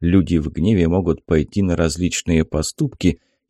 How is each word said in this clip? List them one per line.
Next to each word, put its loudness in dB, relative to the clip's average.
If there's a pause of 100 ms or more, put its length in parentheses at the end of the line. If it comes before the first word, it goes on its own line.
Люди 2
в -2
гневе 0
могут -2
пойти 0
на 0
различные -2
поступки, -4 (280)